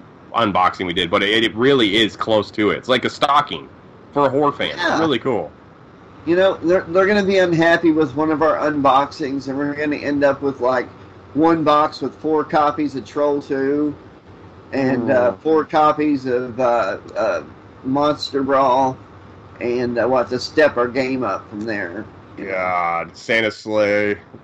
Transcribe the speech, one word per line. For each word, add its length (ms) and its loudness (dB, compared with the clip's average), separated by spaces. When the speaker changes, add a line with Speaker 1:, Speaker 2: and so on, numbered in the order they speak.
Speaker 1:
unboxing 520 0
we 60 -4
did, 180 -4
but 120 2
it, 220 2
it 100 -2
really 420 2
is 200 2
close 360 0
to 180 0
it. 80 0
It's 100 -14
like 160 2
a 60 -2
stocking 580 0
for 140 2
a 40 4
horror 220 2
fan. 240 -4
Speaker 2:
Yeah. 160 -2
Speaker 1:
It's 80 0
really 200 0
cool. 320 -4
Speaker 2:
You 100 2
know, 180 4
they're, 280 0
they're 240 2
gonna 180 2
be 140 2
unhappy 540 4
with 240 0
one 160 0
of 100 -2
our 140 2
unboxings, 920 0
and 100 -6
we're 160 -4
gonna 220 -4
end 280 -2
up 180 2
with, 180 -4
like, 280 0
one 300 4
box 360 2
with 160 -6
four 280 0
copies 520 0
of 80 -8
Troll 380 -2
Two 520 -2
and, 380 0
uh, 220 2
Speaker 1:
Mm. 80 -8
Speaker 2:
four 240 2
copies 640 2
of, 320 -4
uh, 400 0
uh, 260 -2
Monster 580 -2
Brawl, 540 2
and, 380 -4
uh, 100 2
we'll 100 2
have 120 -2
to 80 -2
step 400 0
our 100 2
game 340 -4
up 280 -6
from 120 -10
there. 440 -8
Speaker 1:
God, 760 -4
Santa 360 0
Sleigh, 680 0